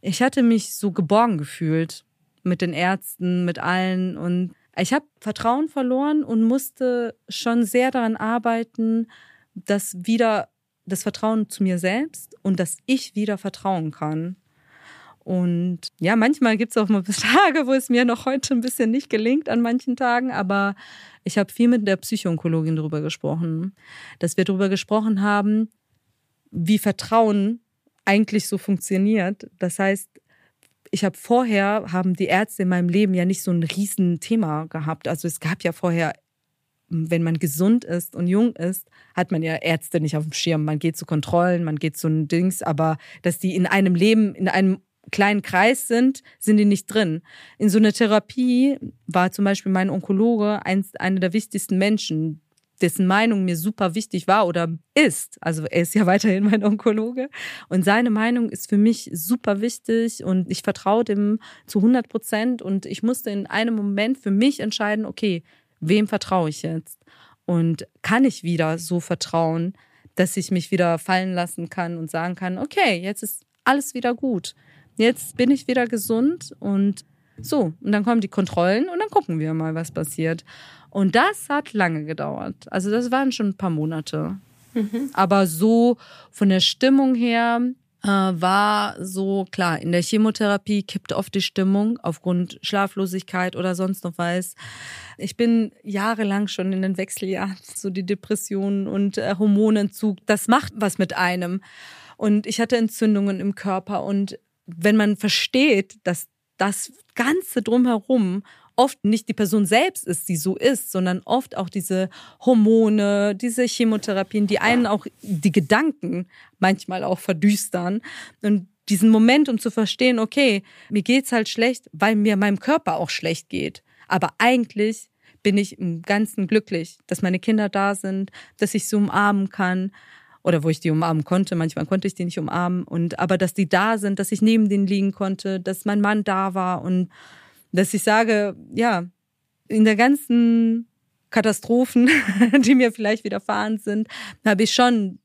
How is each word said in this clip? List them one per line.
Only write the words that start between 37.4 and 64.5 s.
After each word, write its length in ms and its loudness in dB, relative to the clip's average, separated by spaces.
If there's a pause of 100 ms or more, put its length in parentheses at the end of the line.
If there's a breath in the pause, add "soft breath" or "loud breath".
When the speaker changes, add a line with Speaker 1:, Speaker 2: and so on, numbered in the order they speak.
Speaker 1:
ist 320 -8
und 100 -2
jung 300 2
ist, 320 -6 (260 soft breath)
hat 160 0
man 120 -2
ja 140 -2
Ärzte 440 -2
nicht 160 -2
auf 80 -2
dem 80 -8
Schirm. 320 -2
Man 140 -2
geht 180 -4
zu 80 -12
Kontrollen, 600 0
man 120 -4
geht 220 -6
zu 100 -2 (160)
Dings, 380 0
aber 340 0 (240 loud breath)
dass 180 -2
die 160 -2
in 120 2
einem 280 4
Leben, 400 4
in 140 -2
einem 320 2 (300)
kleinen 320 4
Kreis 460 2
sind, 340 2 (160 soft breath)
sind 180 4
die 80 6
nicht 220 2
drin. 340 0 (380 loud breath)
In 100 2
so 100 4
einer 140 6
Therapie 840 2 (280)
war 260 2
zum 120 -2
Beispiel 280 0
mein 180 0
Onkologe 760 0
eins, 320 -2
einer 240 -2
der 140 0
wichtigsten 440 -4
Menschen, 600 0 (420)
dessen 260 0
Meinung 360 2
mir 120 0
super 400 -2
wichtig 320 -6
war 180 4
oder 220 -2 (260)
ist. 460 2
Also 240 -4
er 180 0
ist 120 -4
ja 120 4
<laughs> 0 -
weiterhin 380 4
mein 200 2
Onkologe. 640 0 (400 loud breath)
Und 160 0
seine 260 4
Meinung 400 0
ist 180 -12
für 100 2
mich 340 2
super 480 -2
wichtig 640 -4
und 260 0
ich 120 -6
vertraue 420 0
dem 340 0 (280 loud breath)
zu 160 -2
hundert 260 2
Prozent. 540 -4
Und 240 -4
ich 160 -8
musste 280 -2
in 160 -6
einem 280 -2
Moment 440 -2
für 120 -4
mich 300 2